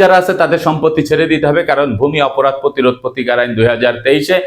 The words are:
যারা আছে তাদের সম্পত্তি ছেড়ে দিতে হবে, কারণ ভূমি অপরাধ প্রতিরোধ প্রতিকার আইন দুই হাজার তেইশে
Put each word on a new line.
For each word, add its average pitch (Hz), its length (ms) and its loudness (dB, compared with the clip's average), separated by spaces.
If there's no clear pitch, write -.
যারা 185 160 6
আছে 180 180 0
তাদের 165 320 0
সম্পত্তি 156 420 0
ছেড়ে 156 180 0
দিতে 151 200 0
হবে, 151 180 0
কারণ 143 320 0
ভূমি 143 260 -2
অপরাধ 135 380 0
প্রতিরোধ 131 400 0
প্রতিকার 123 420 -4
আইন 120 120 -4
দুই 113 120 2
হাজার 120 360 0
তেইশে 147 340 0